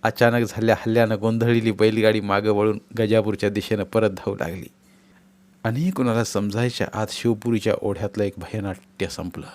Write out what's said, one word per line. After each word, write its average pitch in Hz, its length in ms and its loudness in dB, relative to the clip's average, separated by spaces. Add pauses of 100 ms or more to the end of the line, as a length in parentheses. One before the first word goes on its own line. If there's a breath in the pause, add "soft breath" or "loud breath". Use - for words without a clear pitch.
अचानक 117 440 2
झालेल्या 110 320 2
हल्ल्यानं 113 400 2
गोंधळलेली 113 520 2
बैलगाडी 110 480 4
मागं 101 320 0
वळून 104 280 2 (180)
गजापूरच्या 107 520 2
दिशेनं 101 340 -2
परत 110 260 2
धावू 98 260 -6
लागली. 92 320 -8 (960 soft breath)
आणि 139 280 0
कुणाला 117 320 0
समजायच्या 104 680 -2
आत 107 160 -2
शिवपुरीच्या 113 720 0
ओढ्यातलं 104 420 -4
एक 98 140 -2
भयनाट्य 95 680 -8
संपलं. 82 480 -10